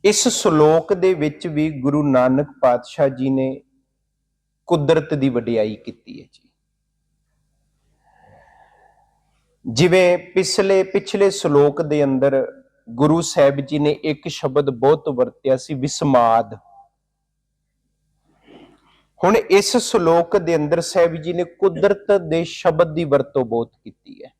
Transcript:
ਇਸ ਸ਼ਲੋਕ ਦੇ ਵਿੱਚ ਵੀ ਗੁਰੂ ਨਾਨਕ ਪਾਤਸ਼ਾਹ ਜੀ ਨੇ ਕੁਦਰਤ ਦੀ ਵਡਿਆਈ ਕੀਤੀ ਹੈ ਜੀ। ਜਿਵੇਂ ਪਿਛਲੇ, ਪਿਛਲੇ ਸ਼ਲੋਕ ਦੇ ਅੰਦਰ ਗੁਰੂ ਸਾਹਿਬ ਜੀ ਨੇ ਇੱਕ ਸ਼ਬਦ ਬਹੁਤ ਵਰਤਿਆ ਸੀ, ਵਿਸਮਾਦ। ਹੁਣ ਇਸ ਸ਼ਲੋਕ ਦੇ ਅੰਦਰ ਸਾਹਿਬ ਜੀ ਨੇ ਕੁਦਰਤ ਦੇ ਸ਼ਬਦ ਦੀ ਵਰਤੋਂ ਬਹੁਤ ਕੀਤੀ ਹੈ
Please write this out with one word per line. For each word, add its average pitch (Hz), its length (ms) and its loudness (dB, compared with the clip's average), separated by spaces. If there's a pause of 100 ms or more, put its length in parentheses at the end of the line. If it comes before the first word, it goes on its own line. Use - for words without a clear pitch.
ਇਸ 208 240 2
ਸ਼ਲੋਕ 160 640 2
ਦੇ 185 200 2
ਵਿੱਚ 151 340 -4
ਵੀ 151 340 -4
ਗੁਰੂ 147 220 0
ਨਾਨਕ 131 440 2 (140)
ਪਾਤਸ਼ਾਹ 131 480 0
ਜੀ 131 200 -4
ਨੇ 135 320 -4 (1040)
ਕੁਦਰਤ 156 460 0
ਦੀ 135 160 -2
ਵਡਿਆਈ 110 460 -2
ਕੀਤੀ - 460 -20
ਹੈ - 120 -20
ਜੀ। - 160 -20 (3250)
ਜਿਵੇਂ 175 500 2
ਪਿਛਲੇ, 190 680 0
ਪਿਛਲੇ 196 460 -2
ਸ਼ਲੋਕ 147 520 2
ਦੇ 147 220 0
ਅੰਦਰ 135 600 -2 (260)
ਗੁਰੂ 151 320 0
ਸਾਹਿਬ 143 380 0
ਜੀ 143 200 -6
ਨੇ 147 120 0
ਇੱਕ 151 360 -6
ਸ਼ਬਦ 143 420 -4
ਬਹੁਤ 139 400 0
ਵਰਤਿਆ 127 480 -2
ਸੀ, 147 160 -12
ਵਿਸਮਾਦ। 117 800 0 (2750)
ਹੁਣ 202 140 4
ਇਸ 202 400 2
ਸ਼ਲੋਕ 170 600 0
ਦੇ 170 180 0
ਅੰਦਰ 156 260 -2
ਸਾਹਿਬ 170 340 0
ਜੀ 160 180 -8
ਨੇ 175 100 -2
ਕੁਦਰਤ 190 680 -2
ਦੇ 165 320 0
ਸ਼ਬਦ 165 500 -2
ਦੀ 165 100 -4
ਵਰਤੋਂ 139 420 -2
ਬਹੁਤ 117 260 -4 (120)
ਕੀਤੀ - 420 -20
ਹੈ - 140 -20